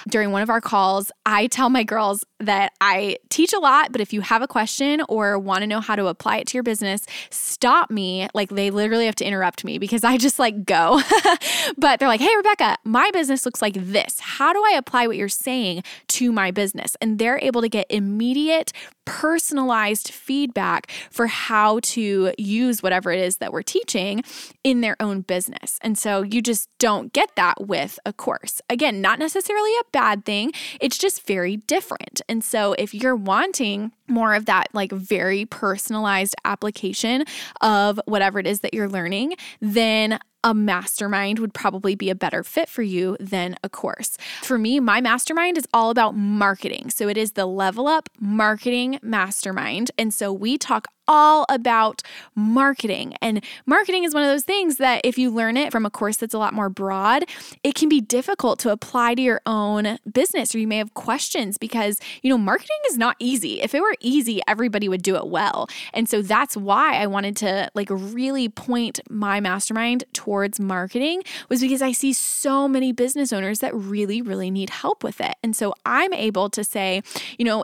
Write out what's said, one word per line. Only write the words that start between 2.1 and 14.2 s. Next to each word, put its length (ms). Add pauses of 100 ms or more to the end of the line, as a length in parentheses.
that 420
I 360 (120)
teach 240
a 60
lot, 320
but 100
if 100
you 100
have 200
a 60
question 600
or 320
wanna 280
know 120
how 160
to 120
apply 300
it 100
to 80
your 80
business, 420 (240)
stop 600
me. 440
Like, 160
they 200
literally 360
have 100
to 100
interrupt 380
me 140
because 260
I 140
just, 220
like, 260
go. 420
<laughs> 40 (640)
But 220
they're 80
like, 140
"Hey, 140
Rebecca, 480
my 280
business 340
looks 160
like 120
this. 460
How 380